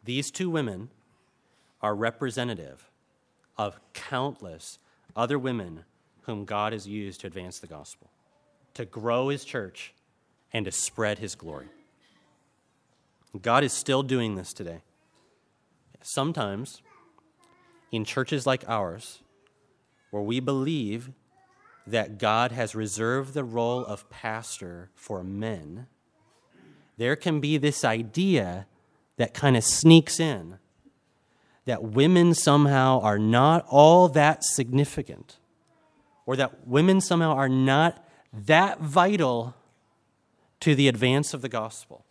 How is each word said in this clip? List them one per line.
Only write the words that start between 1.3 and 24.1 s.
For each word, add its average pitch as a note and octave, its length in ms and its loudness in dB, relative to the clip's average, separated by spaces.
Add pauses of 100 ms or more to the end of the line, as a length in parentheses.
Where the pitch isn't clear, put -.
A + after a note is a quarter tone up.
are G#2 140 -2
representative A2+ 920 -8 (680)
of G#2 220 -6 (140)
countless B2 840 -10 (360)
other B2 240 -2
women G2+ 460 -8 (380)
whom G#2+ 200 -10
God G#2 300 -4
has G2+ 140 -12
used G2+ 340 -12
to G2+ 60 -14
advance F2+ 320 -14
the G2 80 -20
gospel, - 420 -20 (640)
to B2 100 -12
grow A#2+ 460 -2
his C#3+ 160 -6
church, - 480 -12 (580)
and A2 140 -6
to F#2+ 60 -10
spread G#2 480 -6
his G2+ 160 -12
glory. D2+ 340 -16 (1700)
God A#2+ 220 2
is B2+ 80 -2
still C#3 320 -2
doing A#2+ 320 -2
this F#2 160 -10
today. E2+ 300 -14 (1200)
Sometimes C3+ 800 -6 (1120)
in A2 100 -6
churches C3 420 -6
like C3 220 -2
ours, G#2 520 -8 (880)
where G#2 140 -8
we A#2+ 180 -4
believe C3 680 -4 (760)
that G#2 320 -4
God A#2 320 2
has A#2 240 -6
reserved A2+ 580 -4
the C#3+ 100 -6
role A#2+ 400 -2
of G#2 260 -12
pastor G2 840 -12